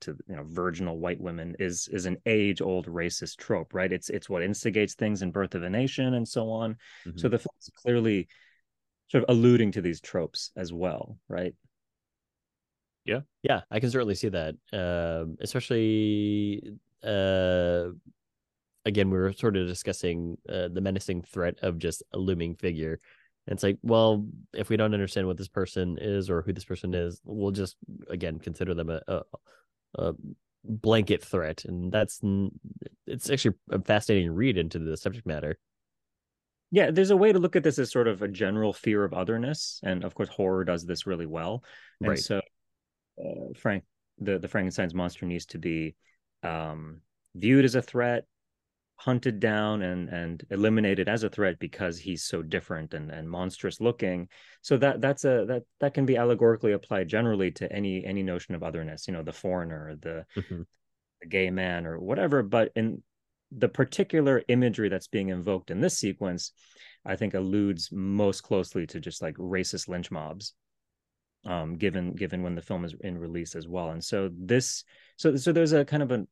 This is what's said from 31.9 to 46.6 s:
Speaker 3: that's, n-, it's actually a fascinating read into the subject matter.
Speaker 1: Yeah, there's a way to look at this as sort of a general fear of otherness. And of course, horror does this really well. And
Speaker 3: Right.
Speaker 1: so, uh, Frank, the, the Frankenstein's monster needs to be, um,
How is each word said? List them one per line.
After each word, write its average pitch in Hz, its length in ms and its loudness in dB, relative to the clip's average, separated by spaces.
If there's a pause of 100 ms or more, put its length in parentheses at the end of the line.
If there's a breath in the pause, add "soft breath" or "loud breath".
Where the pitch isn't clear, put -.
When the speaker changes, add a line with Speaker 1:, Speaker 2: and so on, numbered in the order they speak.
Speaker 3:
that's, 104 320 0
n-, 98 300 0 (520)
it's - 240 -6
actually 127 280 2 (160)
a 98 80 2
fascinating 101 500 4
read 101 280 2
into 82 200 0
the 80 180 -4
subject 107 300 -6
matter. 76 320 -4 (1120)
Speaker 1:
Yeah, 175 220 6
there's 190 180 6
a 202 60 8
way 208 160 8
to 185 80 6
look 180 160 2
at 156 80 4
this 143 160 2
as 120 100 0
sort 120 160 4
of 101 160 0
a 101 60 0
general 104 440 0
fear 104 300 2
of 98 100 0
otherness. 113 720 -2
And 92 220 -2
of 90 100 -6
course, 98 140 -2
horror 95 360 0
does 85 220 -2
this 87 180 -4
really 85 220 -4
well. 82 380 -6 (360 loud breath)
And 107 100 0
Speaker 3:
Right. 98 100 0
Speaker 1:
so, 98 200 -2 (840)
uh, - 340 -10
Frank, 101 260 -2 (360)
the, 98 200 0
the 90 100 -8
Frankenstein's 92 460 -2
monster 90 320 -4
needs 87 200 -6
to - 120 -12
be, 80 380 -4 (480)
um, 80 560 -8 (340)